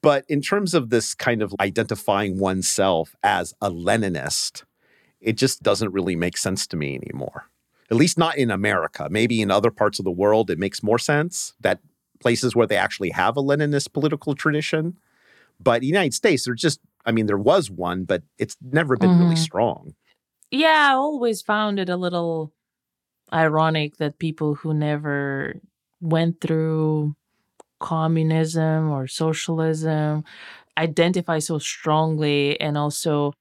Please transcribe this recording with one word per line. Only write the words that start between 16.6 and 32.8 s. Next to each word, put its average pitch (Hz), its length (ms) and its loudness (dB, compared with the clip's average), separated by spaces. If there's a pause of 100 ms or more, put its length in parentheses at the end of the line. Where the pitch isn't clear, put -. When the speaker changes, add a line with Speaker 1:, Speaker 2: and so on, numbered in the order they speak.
Speaker 1:
just, 156 200 0 (240)
I 117 80 0
mean, 113 140 2
there 101 120 2
was 139 320 2
one, 87 340 -4
but 90 180 -2 (160)
it's - 240 -6
never 131 340 0
been 180 220 4
really 170 160 4
Speaker 2:
Mm-hmm. 160 80 0
Speaker 1:
strong. 113 520 -4 (560)
Speaker 2:
Yeah, 302 400 4
I 262 40 4
always 262 480 0
found 208 360 0
it 185 100 -2
a 180 80 -2
little 170 560 -2 (800)
ironic 156 680 2
that 147 200 -4
people 156 360 -2
who 156 180 -4
never 143 880 -2 (400)
went 165 400 0
through 156 720 0 (680)
communism 160 1120 0
or 135 180 -2
socialism 156 1120 0 (560)
identify 170 640 2
so 156 180 -4
strongly 151 1000 0
and 147 180 -2
also 147 640 0